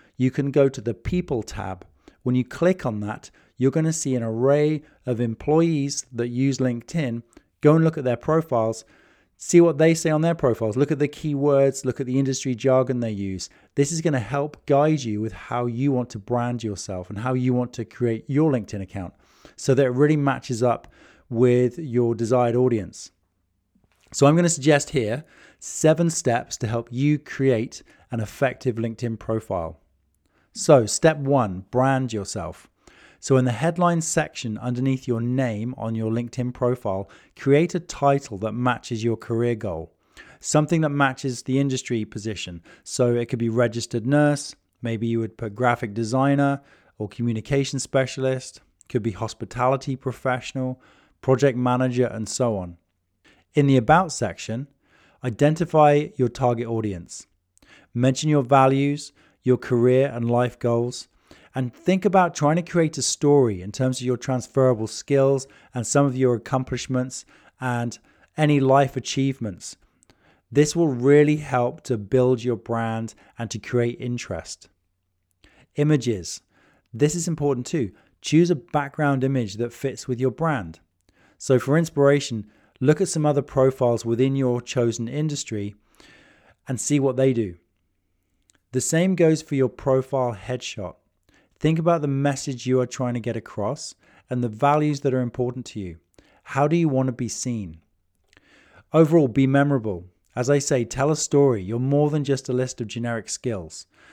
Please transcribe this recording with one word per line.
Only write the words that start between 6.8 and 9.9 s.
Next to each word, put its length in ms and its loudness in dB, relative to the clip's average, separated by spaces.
Go 160 6
and 80 4
look 140 2
at 80 -4
their 100 0
profiles, 720 0
see 240 4
what 180 6
they 160 6